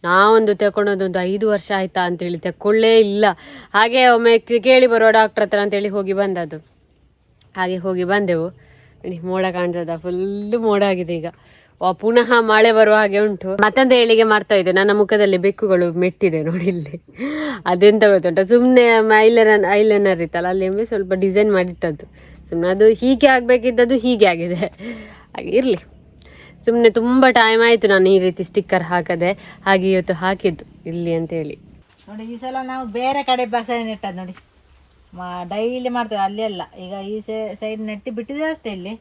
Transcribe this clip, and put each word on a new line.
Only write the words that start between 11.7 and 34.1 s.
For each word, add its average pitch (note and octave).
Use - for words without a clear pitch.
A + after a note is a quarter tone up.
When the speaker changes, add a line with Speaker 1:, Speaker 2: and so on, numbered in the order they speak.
Speaker 1:
ವಾ, F#3
ಪುನಃ A3+
ಮಳೆ G#3+
ಬರುವ G#3+
ಹಾಗೆ G3+
ಉಂಟು. F#3+
ಮತ್ತೊಂದು B3+
ಹೇಳಿಕೆ A3+
ಮರ್ತಾ G#3
ಇದ್ದೆ, F#3
ನನ್ನ G3
ಮುಖದಲ್ಲಿ G3+
ಬೆಕ್ಕುಗಳು F#3+
ಮೆಟ್ಟಿದೆ F3
ನೋಡಿ F3
ಇಲ್ಲಿ. D#3
ಅದೆಂತ G#3
ಗೊತ್ತುಂಟ, F3
ಸುಮ್ನೆ B3
ಐಲೈನರ್, A3
ಐಲೈನರ್ G3+
ಇತ್ತಲ್ಲ, E3+
ಅಲ್ಲಿ F#3+
ಒಮ್ಮೆ G3+
ಸ್ವಲ್ಪ G3
ಡಿಸೈನ್ G#3
ಮಾಡಿಟ್ಟದ್ದು. F3
ಸುಮ್ನೆ E3+
ಅದು G#3
ಹೀಗೆ C4
ಆಗ್ಬೇಕಿದ್ದದ್ದು B3
ಹೀಗೆ A3
ಆಗಿದೆ. F3
ಹಾಗೆ -
ಇರ್ಲಿ, B3+
ಸುಮ್ನೆ A#3
ತುಂಬ B3
ಟೈಮ್ A3+
ಆಯ್ತು A3+
ನಾನು F#3
ಈ G3
ರೀತಿ F3+
ಸ್ಟಿಕ್ಕರ್ F#3
ಹಾಕದೆ. F3
ಹಾಗೆ F#3+
ಇವತ್ತು F#3
ಹಾಕಿದ್ದು F#3
ಇಲ್ಲಿ E3+
ಅಂತೇಳಿ. D#3+
Speaker 2:
ನೋಡಿ, G#3+
ಈ -
ಸಲ B3+
ನಾವು C4
ಬೇರೆ C4+
ಕಡೆ B3
ಬಸಳೆ A#3
ನೆಟ್ಟದ್ದು G3+